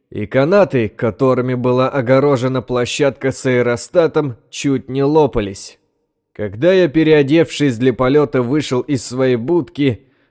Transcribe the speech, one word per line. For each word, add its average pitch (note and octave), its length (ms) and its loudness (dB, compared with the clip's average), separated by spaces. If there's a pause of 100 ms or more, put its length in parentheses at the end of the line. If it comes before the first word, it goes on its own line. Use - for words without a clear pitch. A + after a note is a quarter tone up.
и G#2 160 -8
канаты, C#3 640 2
которыми B2+ 640 -2
была B2+ 340 0
огорожена C3 720 0
площадка B2 720 -2
с - 140 -6
аэростатом, B2+ 880 0 (140)
чуть C3+ 400 -4
не C3+ 120 -4
лопались. C#3 800 -2 (540)
Когда G#2+ 400 -2
я, F3+ 160 2
переодевшись D3+ 880 2
для B2+ 160 2
полёта, C3 480 0
вышел B2+ 400 -2
из C#3+ 240 -4
своей B2+ 320 -2
будки, C#3 680 -2 (240)